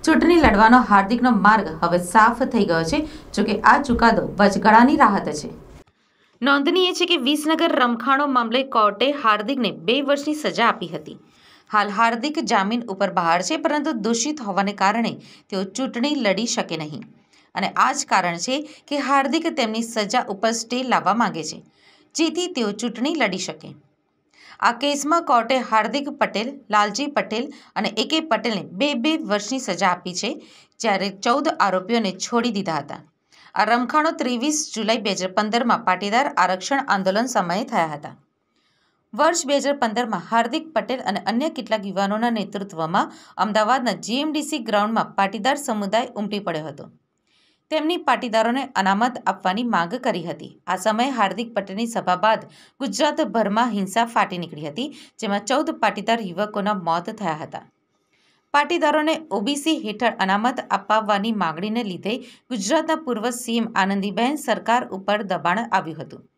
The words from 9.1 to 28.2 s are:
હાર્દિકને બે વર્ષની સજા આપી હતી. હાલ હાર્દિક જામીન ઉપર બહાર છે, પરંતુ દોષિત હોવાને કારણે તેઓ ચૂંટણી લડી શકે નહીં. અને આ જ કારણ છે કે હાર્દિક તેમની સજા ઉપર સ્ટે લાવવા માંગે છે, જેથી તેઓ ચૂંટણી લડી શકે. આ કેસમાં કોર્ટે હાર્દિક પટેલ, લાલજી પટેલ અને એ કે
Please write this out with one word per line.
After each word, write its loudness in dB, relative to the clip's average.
હાર્દિકને 2
બે 2
વર્ષની 0
સજા 0
આપી 0
હતી. -10
હાલ 0
હાર્દિક 0
જામીન 2
ઉપર 0
બહાર 2
છે, -2
પરંતુ 0
દોષિત -2
હોવાને -2
કારણે 2
તેઓ -4
ચૂંટણી -2
લડી 0
શકે -4
નહીં. -10
અને -2
આ 2
જ -6
કારણ 2
છે -2
કે -2
હાર્દિક 2
તેમની -2
સજા -2
ઉપર 0
સ્ટે -4
લાવવા 2
માંગે -2
છે, -10
જેથી -2
તેઓ 0
ચૂંટણી -4
લડી -2
શકે. -12
આ 2
કેસમાં 0
કોર્ટે 2
હાર્દિક 0
પટેલ, -2
લાલજી 2
પટેલ -2
અને -2
એ -2
કે 0